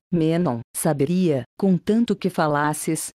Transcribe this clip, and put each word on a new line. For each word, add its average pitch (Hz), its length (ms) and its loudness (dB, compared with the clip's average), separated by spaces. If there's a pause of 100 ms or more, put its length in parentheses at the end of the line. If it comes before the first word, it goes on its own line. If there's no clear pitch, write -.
(120)
Menon, 160 480 0 (160)
saberia, 151 680 0 (140)
contanto 202 560 2
que - 140 -2
falasses, 151 880 -2